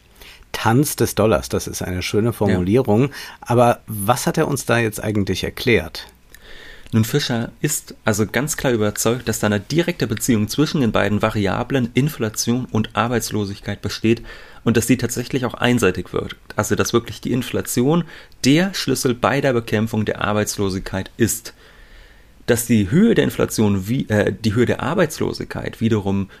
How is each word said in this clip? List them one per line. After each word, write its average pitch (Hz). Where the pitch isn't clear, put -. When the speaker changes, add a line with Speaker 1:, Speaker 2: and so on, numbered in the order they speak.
Speaker 1:
Tanz 120
des -
Dollars, 107
das 95
ist 87
eine 90
schöne 107
Speaker 2:
Ja. 113
Speaker 1:
Formulierung. 104
Aber 120
was 110
hat 165
er 151
uns 143
da 117
jetzt 113
eigentlich 98
erklärt? -
Speaker 2:
Nun, 110
Fischer 120
ist -
also 107
ganz 131
klar 139
überzeugt, 110
dass 110
da -
eine 104
direkte 160
Beziehung 110
zwischen 147
den 110
beiden 101
Variablen 110
Inflation 123
und 110
Arbeitslosigkeit 107
besteht 110
und 117
dass 113
die 127
tatsächlich 123
auch 107
einseitig 107
wirkt. -
Also, 107
dass 98
wirklich 110
die -
Inflation 123
der 170
Schlüssel 127
bei 120
der 143
Bekämpfung 110
der -
Arbeitslosigkeit 98
ist. -
Dass 117
die 104
Höhe 196
der 151
Inflation 101
wie, 123
äh, 104
die 107
Höhe 117
der 110
Arbeitslosigkeit -
wiederum 98